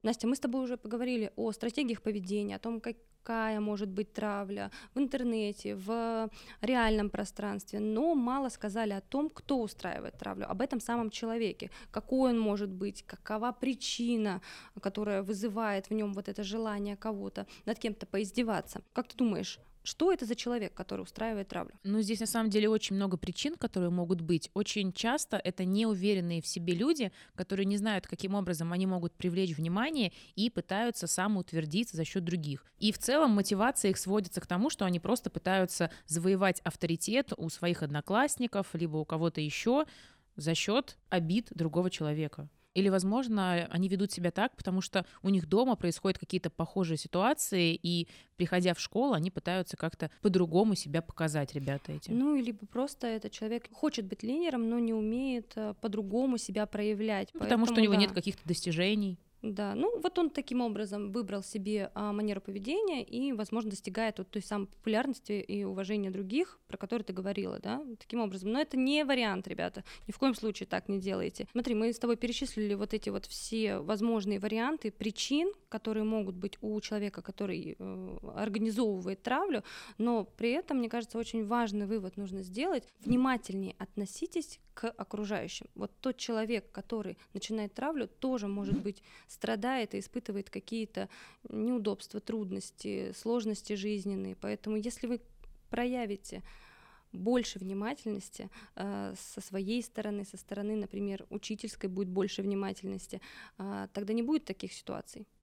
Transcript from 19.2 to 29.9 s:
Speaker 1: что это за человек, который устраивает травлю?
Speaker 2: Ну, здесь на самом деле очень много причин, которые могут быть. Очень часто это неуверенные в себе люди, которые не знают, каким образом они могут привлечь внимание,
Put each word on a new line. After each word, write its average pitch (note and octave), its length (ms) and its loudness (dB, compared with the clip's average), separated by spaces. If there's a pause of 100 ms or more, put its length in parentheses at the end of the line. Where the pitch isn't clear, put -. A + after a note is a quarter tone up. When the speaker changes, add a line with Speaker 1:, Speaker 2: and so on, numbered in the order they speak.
Speaker 1:
что F4+ 240 4
это D4+ 140 2
за A3+ 100 -2
человек, A#3 380 -2
который G3 260 -6
устраивает G3+ 480 -4
травлю? - 260 -6 (120)
Speaker 2:
Ну, G#3 160 4
здесь G#3+ 180 2
на A3 60 -2
самом A3 240 2
деле G#3 180 6
очень G#3+ 300 2
много G3 180 2
причин, C#4+ 400 -2
которые F3+ 340 0
могут F3 300 2
быть. E3 340 0
Очень G3+ 380 0
часто A#3 460 0
это F#3 260 -2
неуверенные F#3+ 760 2
в - 40 -8
себе F3 280 0
люди, B3 400 2 (220)
которые G3 300 0
не G3+ 120 4
знают, G3+ 280 0
каким F#3+ 300 -2
образом E3+ 380 0
они F#3 120 2
могут F3+ 280 0
привлечь F3+ 420 0
внимание, G3 560 0 (240)